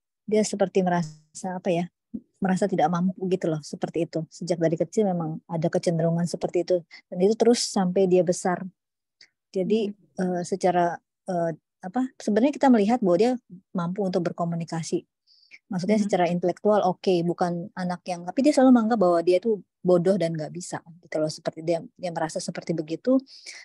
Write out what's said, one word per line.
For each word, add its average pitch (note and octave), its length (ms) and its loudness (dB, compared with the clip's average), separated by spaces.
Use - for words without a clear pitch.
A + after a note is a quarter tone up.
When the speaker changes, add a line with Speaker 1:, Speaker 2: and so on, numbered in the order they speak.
Speaker 1:
dia G#3 160 2
seperti G3 400 0
merasa, F3+ 720 -4
apa F#3 160 -2
ya, F3 160 -2
merasa F#3+ 260 0
tidak F3 240 2
mampu F3+ 240 0
gitu F#3 180 -2
loh, D#3 160 -2
seperti - 460 -6
itu. D#3+ 180 -6
Sejak E3+ 320 -6
dari D#3+ 160 2
kecil G3 320 0
memang E3 400 -4
ada E3+ 220 -2
kecenderungan E3 580 0
seperti F3 400 -4
itu. F3+ 100 2
Dan - 160 -12
itu G#3+ 140 4
terus A#3 260 4
sampai F#3+ 460 0
dia F3+ 160 4
besar. F3+ 400 -2
Jadi, G3+ 400 0
Speaker 2:
Hmm. F3+ 220 -2
Speaker 1:
eh, - 20 -6
secara, F3 540 0
eh, E3+ 220 -2
apa, F#3 200 -6
sebenarnya A#3+ 360 2
kita C#4 200 2
melihat A3+ 280 2
bahwa F3 160 4
dia A#3 140 2
mampu F3+ 280 -4
untuk F#3 240 -2
berkomunikasi. E3+ 800 -4
Maksudnya F#3+ 320 0
Speaker 2:
Hmm. G3+ 80 0
Speaker 1:
secara F3+ 180 2
intelektual F3+ 560 0
oke, F3+ 400 0
bukan F3 540 -2
anak F3+ 320 -6
yang, F3 160 -10
tapi G#3+ 180 -2
dia D4 100 4
selalu C4 220 8
menganggap A3+ 240 2
bahwa F3 240 4
dia F3+ 160 4
itu G#3+ 220 -2
bodoh F3+ 320 4
dan E3+ 240 -2
nggak D3+ 160 -8
bisa F3 280 -10
gitu - 160 -8
loh, D#3 140 -2
seperti D#3+ 340 -10
dia, E3 140 0
dia F3+ 160 -8
merasa E3 240 -4
seperti F3 400 -6
begitu. D#3+ 400 0